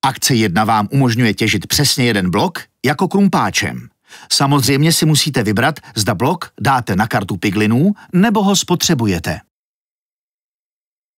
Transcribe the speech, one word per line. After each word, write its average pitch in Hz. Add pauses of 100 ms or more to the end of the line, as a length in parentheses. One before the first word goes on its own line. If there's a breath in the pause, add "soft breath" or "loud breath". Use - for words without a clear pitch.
Akce 135
jedna 110
vám 107
umožňuje 123
těžit 104
přesně 135
jeden 101
blok 135 (220)
jako 160
krumpáčem. 147 (440 loud breath)
Samozřejmě 143
si 160
musíte 139
vybrat, 117 (160 loud breath)
zda 107
blok 147
dáte 123
na 107
kartu 107
piglinů, 107 (200 loud breath)
nebo 208
ho 196
spotřebujete. 110 (1800)